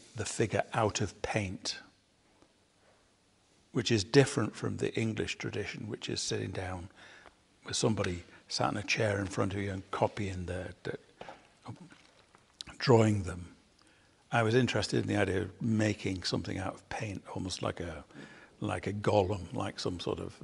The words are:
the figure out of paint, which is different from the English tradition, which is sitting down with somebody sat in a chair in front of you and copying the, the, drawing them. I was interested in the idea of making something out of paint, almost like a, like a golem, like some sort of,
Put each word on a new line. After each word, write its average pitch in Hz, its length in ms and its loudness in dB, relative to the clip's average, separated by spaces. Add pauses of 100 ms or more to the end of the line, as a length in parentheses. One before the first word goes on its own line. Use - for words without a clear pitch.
(160)
the 104 100 -4
figure 107 360 0 (120)
out 110 260 2
of - 220 -4
paint, - 560 -4 (1900)
which 131 180 0
is 107 140 4
different - 500 6
from 101 220 -4
the 101 240 -2
English 101 380 -2
tradition, 104 500 -6
which - 220 -8
is 110 100 -2
sitting 107 300 -4
down 92 400 -6 (760)
with - 100 -6
somebody 98 500 0 (240)
sat 123 220 0
in - 60 -2
a 104 60 -4
chair 104 360 2
in 101 80 -2
front 98 280 -2
of 101 60 -2
you 98 120 -4
and 95 180 -8
copying 95 540 -2
the, 90 380 -6
the, - 160 -6 (1800)
drawing 110 460 8
them. 87 260 -8 (840)
I 120 120 4
was 110 120 4
interested 120 460 4
in 104 80 -2
the 104 100 2
idea 95 220 2
of 98 220 -6
making 107 600 0
something 95 340 -2
out 95 160 -4
of - 160 -20
paint, 104 320 -6 (120)
almost 92 280 -6
like 101 180 -4
a, 80 240 -10 (560)
like 98 260 -4
a 98 60 -2
golem, 101 640 2
like 101 260 -4
some 92 200 -4
sort - 200 -4
of, - 240 -10